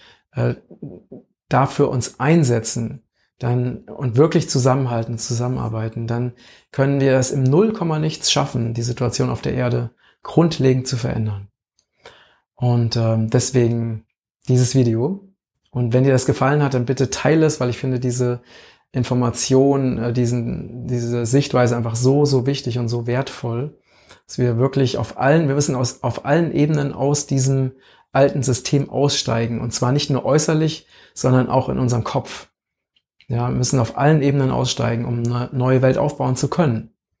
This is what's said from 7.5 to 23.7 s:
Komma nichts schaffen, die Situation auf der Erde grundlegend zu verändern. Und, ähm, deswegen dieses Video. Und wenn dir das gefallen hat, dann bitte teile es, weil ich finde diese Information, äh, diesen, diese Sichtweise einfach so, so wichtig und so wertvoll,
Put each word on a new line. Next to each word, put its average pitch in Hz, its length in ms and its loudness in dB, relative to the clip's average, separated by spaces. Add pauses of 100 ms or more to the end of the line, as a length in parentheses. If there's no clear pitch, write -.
Komma 165 240 -2
nichts 156 340 -2
schaffen, 123 440 -2
die 117 80 -4
Situation 123 480 -2
auf 113 100 -6
der 131 140 -4
Erde 120 340 -2 (320)
grundlegend 135 680 2
zu 127 100 -4
verändern. 110 500 -4 (1040)
Und, 120 420 0
ähm, 113 360 0
deswegen 117 760 0 (420)
dieses 123 260 4
Video. 127 560 0 (400)
Und 123 240 -2
wenn 127 100 4
dir 135 100 4
das 127 120 2
gefallen 143 380 2
hat, 135 100 0
dann 123 120 0
bitte 131 260 -2
teile 156 340 2
es, 151 140 0
weil 127 100 -2
ich 117 80 -6
finde 131 220 -4
diese 123 420 -2 (500)
Information, 127 1080 2
äh, 117 140 -4
diesen, 120 760 -4
diese 120 400 -2
Sichtweise 123 500 2
einfach 113 180 -4
so, 135 300 4
so 131 220 2
wichtig 127 320 -4
und 117 100 -2
so 120 160 -4
wertvoll, 123 720 -4 (480)